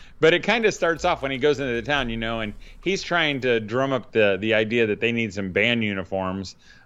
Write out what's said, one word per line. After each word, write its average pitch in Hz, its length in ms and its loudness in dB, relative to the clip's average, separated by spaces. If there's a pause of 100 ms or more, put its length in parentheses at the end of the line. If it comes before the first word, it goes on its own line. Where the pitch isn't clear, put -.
(200)
but 160 140 6
it 165 80 0
kinda 214 280 2
starts 165 340 0
off 170 180 0
when 135 80 -2
he 135 80 -4
goes 139 220 2
into 131 120 -2
the 117 100 -2
town, 131 280 -2
you 113 60 -6
know, 113 240 -4
and 104 120 -6 (320)
he's 185 180 -2
trying 156 380 0
to 120 180 2
drum 123 340 -2
up 120 200 -4
the, 104 260 4
the 110 160 2
idea 110 320 2
that 104 140 -2
they 117 120 0
need 113 200 -2
some 98 180 -4
band 113 320 2
uniforms. 95 720 -4 (300)